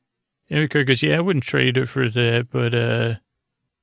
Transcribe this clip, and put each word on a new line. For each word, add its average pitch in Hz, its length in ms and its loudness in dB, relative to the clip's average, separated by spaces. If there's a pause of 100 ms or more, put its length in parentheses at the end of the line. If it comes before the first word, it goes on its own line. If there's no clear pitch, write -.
(500)
And 151 180 0
Ricard 143 200 0
goes, 131 140 2
"Yeah, 151 140 2
I 170 40 0
wouldn't 170 240 0
trade 131 340 0
it 127 100 -2
for 127 220 -2
that, 120 400 0
but, 120 240 -2
uh, 117 400 0 (680)